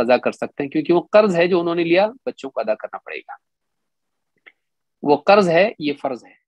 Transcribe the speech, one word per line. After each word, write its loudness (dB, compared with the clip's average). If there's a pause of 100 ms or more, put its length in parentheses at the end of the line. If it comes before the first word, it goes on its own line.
कज़ा 2
कर -2
सकते -10
हैं, -6
क्योंकि -2
वो 4
कर्ज 2
है 2
जो 0
उन्होंने -2
लिया, 2
बच्चों -10
को -8
अदा -2
करना -14
पड़ेगा। -16 (1700)
वो 2
कर्ज 4
है, 2
ये -4
फर्ज -8
है। -20 (120)